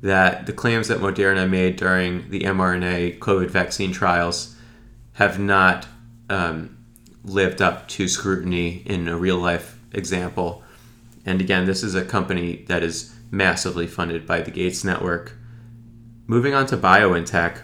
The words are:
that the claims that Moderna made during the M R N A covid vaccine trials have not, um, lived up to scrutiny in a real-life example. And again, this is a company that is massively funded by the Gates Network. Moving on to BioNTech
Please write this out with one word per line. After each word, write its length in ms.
that 460
the 60
claims 340
that 120
Moderna 480
made 280
during 560
the 140
M 140
R 140
N 100
A 360
covid 320
vaccine 400
trials 640
have 240
not, 480
um, 480
lived 360
up 280
to 180
scrutiny 800
in 240
a 80
real-life 600
example. 720
And 160
again, 240
this 180
is 100
a 120
company 640
that 140
is 300
massively 560
funded 400
by 140
the 120
Gates 340
Network. 500
Moving 280
on 140
to 100
BioNTech 880